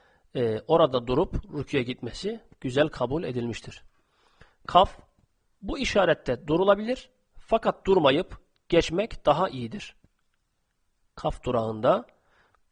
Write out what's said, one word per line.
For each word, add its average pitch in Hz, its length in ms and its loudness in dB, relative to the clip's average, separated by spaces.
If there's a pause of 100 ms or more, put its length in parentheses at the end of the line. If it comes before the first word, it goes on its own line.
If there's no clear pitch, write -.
(340)
e, 113 260 -2
orada 139 460 2
durup 143 480 -2
rüküye 139 280 -2
gitmesi 127 580 -8 (200)
güzel 139 280 0
kabul 143 360 -4
edilmiştir. 120 580 -8 (840)
Kaf, - 320 4 (640)
bu 254 160 -6
işarette 170 680 0
durulabilir 202 640 0 (280)
fakat - 480 -2
durmayıp 165 520 2 (300)
geçmek 170 580 0
daha 151 220 2
iyidir. 127 480 -10 (1200)
Kaf - 300 -6
durağında 120 640 0 (640)